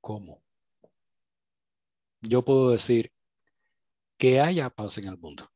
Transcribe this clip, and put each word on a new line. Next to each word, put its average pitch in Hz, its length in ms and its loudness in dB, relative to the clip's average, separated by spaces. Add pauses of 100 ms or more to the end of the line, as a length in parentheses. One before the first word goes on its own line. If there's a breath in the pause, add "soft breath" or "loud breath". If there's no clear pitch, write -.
cómo. 104 420 -14 (1800)
Yo 120 240 0
puedo 131 260 4
decir 117 400 0 (1080)
que 131 200 4
haya 156 300 0
paz 107 300 -10
en 98 80 -12
el 92 100 -12
mundo. 80 380 -20